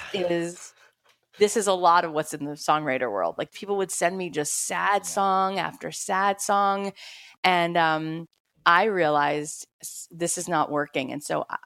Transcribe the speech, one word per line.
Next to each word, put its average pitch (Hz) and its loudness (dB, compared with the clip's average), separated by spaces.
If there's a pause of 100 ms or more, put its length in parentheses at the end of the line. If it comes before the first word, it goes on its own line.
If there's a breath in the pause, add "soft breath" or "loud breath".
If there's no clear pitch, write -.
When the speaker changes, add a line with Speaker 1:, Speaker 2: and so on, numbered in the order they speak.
(140)
Speaker 1:
Yeah. 185 -2
Speaker 2:
is, 170 -4 (680 soft breath)
this 202 4
is 202 2
a 196 4
lot 175 6
of 165 -6
what's 151 -2
in 151 -8
the 147 -8
songwriter 147 0
world. 85 0
Like, - -8
people 202 -4
would 190 -2
send 180 0
me 180 -6
just 147 -4 (140)
sad 190 0
Speaker 1:
Yeah. 180 -10
Speaker 2:
song 190 0
after 160 -6
sad 196 -2
song. 196 0 (500 loud breath)
And, 175 2
um, 160 0 (380)
I 175 6
realized 151 0 (160)
s-, - -14
this 170 -4
is 180 -6
not 156 2
working. 143 -2
And 143 -10
so 156 -2
a, - -6